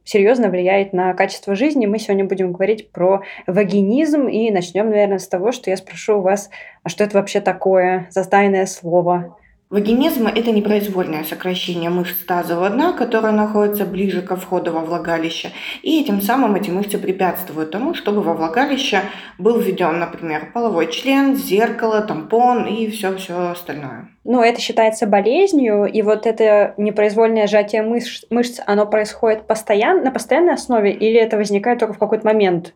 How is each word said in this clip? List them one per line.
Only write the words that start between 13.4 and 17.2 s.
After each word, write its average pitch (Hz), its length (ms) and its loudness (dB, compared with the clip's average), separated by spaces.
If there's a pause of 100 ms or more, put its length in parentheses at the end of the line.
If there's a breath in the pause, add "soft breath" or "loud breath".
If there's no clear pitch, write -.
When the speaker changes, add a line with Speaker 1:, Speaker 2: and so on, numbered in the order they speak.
Speaker 2:
ближе 180 380 -2
ко 180 140 -6
входу 175 360 -4
во 160 100 -4
влагалище, 165 680 -4 (320 loud breath)
и 311 180 0
этим 202 220 0
самым 233 340 2
эти 175 140 -4
мышцы 202 300 -4
препятствуют 170 720 -4